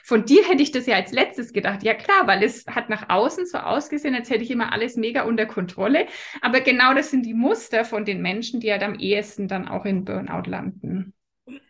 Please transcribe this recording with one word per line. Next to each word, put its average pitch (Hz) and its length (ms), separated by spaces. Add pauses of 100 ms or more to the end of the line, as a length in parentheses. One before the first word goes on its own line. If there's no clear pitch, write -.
von 226 220
dir 320 240
hätte 285 140
ich 285 100
das 247 140
ja 226 100
als 196 160
letztes 247 400
gedacht." 202 320
Ja 220 100
klar, 392 320
weil 190 160
es - 240
hat - 220
nach 214 220
außen 302 360
so - 120
ausgesehen, 294 580
als 240 140
hätte 240 120
ich 233 80
immer 240 220
alles 240 240
mega 233 260
unter 226 240
Kontrolle. 214 600 (340)
Aber 254 220
genau 254 320
das 269 180
sind 262 140
die 226 80
Muster 240 500
von 214 200
den 190 180
Menschen, 214 360
die 220 140
halt 202 100
am 202 160
ehesten 202 480
dann 185 220
auch 190 160
in 190 200
Burnout 190 440
landen. 185 640 (560)